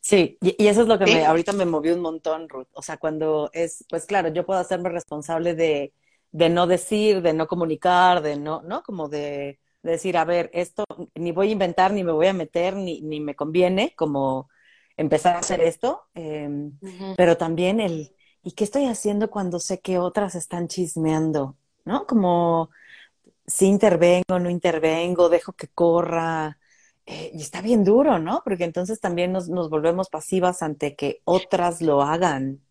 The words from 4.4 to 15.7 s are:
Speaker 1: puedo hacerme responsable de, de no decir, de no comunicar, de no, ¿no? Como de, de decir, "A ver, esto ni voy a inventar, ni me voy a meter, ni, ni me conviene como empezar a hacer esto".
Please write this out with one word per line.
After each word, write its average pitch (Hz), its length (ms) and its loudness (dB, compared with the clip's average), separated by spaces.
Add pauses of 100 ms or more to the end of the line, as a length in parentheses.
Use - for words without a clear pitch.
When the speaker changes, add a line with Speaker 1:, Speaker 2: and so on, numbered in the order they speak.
Speaker 1:
puedo 190 140 0
hacerme 180 280 -4
responsable 165 680 -4
de, 151 380 0 (400)
de 165 160 4
no 175 180 4
decir, 196 560 2
de 170 120 2
no 160 140 0
comunicar, 180 720 2
de 147 140 -4
no, 151 260 -6
¿no? 196 200 -8
Como 170 260 -8
de, 143 500 -8 (240)
de 165 100 -6
decir, 175 240 -2
"A 165 80 2
ver, 170 300 -2
esto 175 300 -6 (300)
ni 170 180 -6
voy 190 160 0
a 220 40 0
inventar, 190 400 2
ni 202 120 -2
me 170 80 -2
voy 160 160 4
a 196 40 2
meter, 180 440 -2
ni, 185 260 -8
ni 151 180 -8
me 147 160 -8
conviene 180 600 0
como 135 520 -2 (480)
empezar 156 400 2
a 175 40 -6
hacer 175 200 -4
esto". 233 440 0 (100)